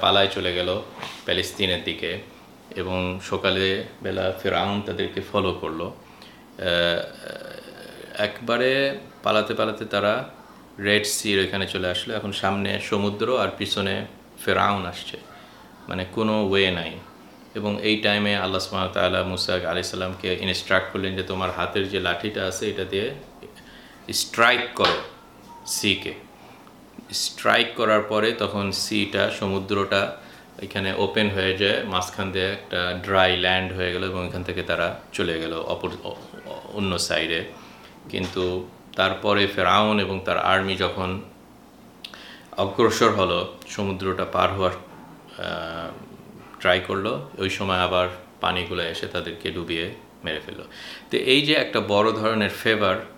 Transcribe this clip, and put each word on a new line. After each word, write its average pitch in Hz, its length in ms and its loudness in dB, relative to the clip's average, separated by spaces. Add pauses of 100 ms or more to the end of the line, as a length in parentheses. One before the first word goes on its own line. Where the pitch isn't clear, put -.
পালায় 98 340 6
চলে 90 200 0
গেল 90 280 0 (420)
প্যালেস্তিনের 90 600 0
দিকে, 87 340 -4 (580)
এবং 92 480 -2
সকালে 95 600 0 (180)
বেলা 95 300 -2 (100)
ফেরাউন 98 400 0
তাদেরকে 95 380 -4 (120)
ফলো 95 280 2
করলো। 82 240 -6
আহ, 107 80 -6 (2250)
একবারে 127 800 0 (240)
পালাতে 107 320 2
পালাতে 107 300 0
তারা 104 460 2 (480)
রেড 104 280 4
সির 98 380 2
এখানে 95 220 0
চলে 92 220 -2
আসলো। 90 260 -2
এখন 104 180 -4
সামনে 98 480 0
সমুদ্র 107 580 0
আর 98 100 2 (100)
পিছনে 101 480 -2 (380)
ফেরাউন 95 420 2
আসছে, - 300 -10 (720)
মানে 90 240 -2
কোনো 107 360 2
ওয়ে 98 220 6
নাই। 82 200 -2 (640)
এবং 104 280 -2
এই 110 140 4
টাইমে 104 400 2
আল্লাহ 95 240 0
সুবহানাহু 92 320 -2
ওয়া 95 100 2
তাআলা 92 260 2
মূসা 90 260 0
আলাইহিস 90 320 0
সালামকে 92 540 -2
ইনস্ট্রাক্ট 92 520 2
করলেন 95 240 -2
যে, 95 60 0
"তোমার 92 340 -2
হাতের 98 320 0
যে 95 120 -2
লাঠিটা 95 460 -2
আছে, 101 240 -4
এটা 95 140 -4
দিয়ে 101 300 -2 (960)
স্ট্রাইক 120 480 4 (140)
করো - 280 2 (640)
সিকে।" - 480 0 (960)
স্ট্রাইক 117 540 2 (100)
করার 107 260 4
পরে 110 300 2
তখন 101 400 -2
সিটা, 104 580 0 (100)
সমুদ্রটা 98 760 0 (460)
এখানে 95 340 -2
ওপেন 101 340 2
হয়ে 95 260 2
যায়, 101 280 2
মাঝখান 92 480 -2
দিয়ে 92 120 0
একটা 90 580 -2
ড্রাই 92 340 4
ল্যান্ড 92 360 2
হয়ে 90 200 0
গেল 90 120 -2
এবং 92 220 -4
এখান 90 160 -6
থেকে 90 200 -4
তারা 85 380 -2 (120)
চলে 82 280 0
গেল 80 140 -4
অপর, 87 360 -4 (140)
অ-, - 100 -8 (320)
অ-, - 140 -12 (140)
অন্য 95 240 0
সাইডে। 82 460 0 (640)
কিন্তু 92 600 -2 (280)
তারপরে 98 500 4
ফেরাউন 104 540 4
এবং 95 240 -2
তার 87 140 0
আর্মি 95 380 2
যখন 92 440 -2 (1300)
অগ্রসর 110 580 4
হলো 90 460 2 (120)
সমুদ্রটা 95 560 -2
পার 92 280 2
হওয়ার, 92 200 2
আহ, - 1160 -10 (720)
ট্রাই 92 260 4
করলো, 113 420 -2 (100)
ওই 95 120 0
সময় 95 260 0
আবার 90 320 4 (320)
পানিগুলো 90 420 0
এসে 82 240 -4
তাদেরকে 85 440 -6
ডুবিয়ে 85 440 -6 (300)
মেরে 78 220 -4
ফেললো। - 180 -12 (460)
তো 123 60 0
এই 139 260 4
যে 151 120 2
একটা 123 260 2
বড় 104 320 4
ধরনের 110 380 0
ফেভার, 104 460 2 (220)